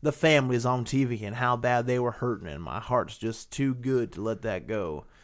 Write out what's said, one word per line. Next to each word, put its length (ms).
the 80
families 540
on 200
T 180
V 220
and 100
how 220
bad 300
they 100
were 140
hurting, 360
and 140
my 180
heart's 380
just 340
too 220
good 400
to 80
let 220
that 240
go." 380